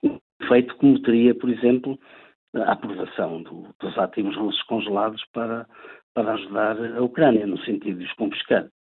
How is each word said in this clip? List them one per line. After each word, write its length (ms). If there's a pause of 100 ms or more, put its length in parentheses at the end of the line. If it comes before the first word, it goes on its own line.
um 140 (220)
efeito 360
como 240
teria, 340
por 160
exemplo, 480 (560)
a 180
aprovação 720
do, 380
dos 180
ativos 380
russos 280
congelados 580 (100)
para, 340 (480)
para 200
ajudar 420 (200)
a 60
Ucrânia, 440
no 180
sentido 340
de 60
os 100
confiscar. 520 (140)